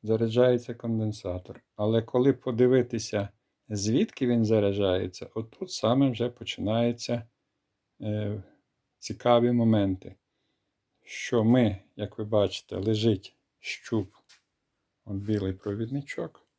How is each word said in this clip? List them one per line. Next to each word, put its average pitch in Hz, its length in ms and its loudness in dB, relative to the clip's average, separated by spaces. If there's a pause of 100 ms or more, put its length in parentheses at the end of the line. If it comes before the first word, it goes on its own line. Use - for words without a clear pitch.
Заряджається 117 680 2
конденсатор. 107 840 -6 (160)
Але 110 260 2
коли 127 300 2
подивитися, 123 960 0 (400)
звідки 113 580 -2
він 120 180 2
заряджається, 101 920 0
отут 113 360 -10
саме 131 400 2
вже 120 180 -4
починаються, 117 1000 -4 (720)
е, 107 420 -4 (560)
цікаві 120 540 2
моменти. 107 640 0 (880)
Що - 420 -2
ми, 113 340 4 (180)
як - 220 -8
ви 110 60 -6
бачите, 104 520 -2
лежить 107 600 0 (220)
щуп, - 560 -6 (920)
от 101 120 -8
білий 101 360 -2
провідничок. 117 920 -8 (120)